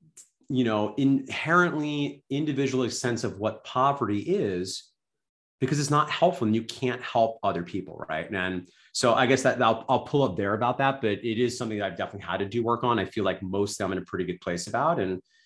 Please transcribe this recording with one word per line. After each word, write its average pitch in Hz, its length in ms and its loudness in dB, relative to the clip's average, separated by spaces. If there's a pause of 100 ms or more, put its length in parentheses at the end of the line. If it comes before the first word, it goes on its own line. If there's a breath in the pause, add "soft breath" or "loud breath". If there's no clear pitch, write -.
(500)
you 127 140 2
know, 107 340 2
inherently 147 1300 2
individual 135 600 0
sense 117 340 -2
of 98 160 -4
what 107 240 -2
poverty 127 560 0
is, 104 640 -2 (760)
because 143 200 0
it's 143 100 -2
not 147 200 4
helpful 175 380 2
and 107 80 4
you 113 80 0
can't 123 380 -4
help 113 420 0
other 87 200 0
people, 85 460 -10
right? 80 220 -4
And 92 360 -4 (260 soft breath)
so 120 200 4
I 127 120 4
guess 127 180 4
that 127 180 2
I'll, 113 280 4
I'll 123 160 2
pull 143 180 2
up 98 140 0
there 101 160 0
about 120 240 0
that, 135 240 0
but 110 80 2 (140)
it 113 160 -2
is 120 180 0
something 110 220 -4
that 101 120 0
I've 90 60 -10
definitely 101 300 -8
had 90 100 -2
to 98 80 -2
do 113 180 -2
work 117 200 0
on. 120 160 4
I 92 60 0
feel - 180 -4
like 92 180 0
mostly 98 420 -2
I'm 92 80 -2
in 95 60 -2
a 90 80 -6
pretty 92 200 -4
good 87 140 -6
place 87 280 -4
about, 131 320 0
and, 92 220 -2 (240 soft breath)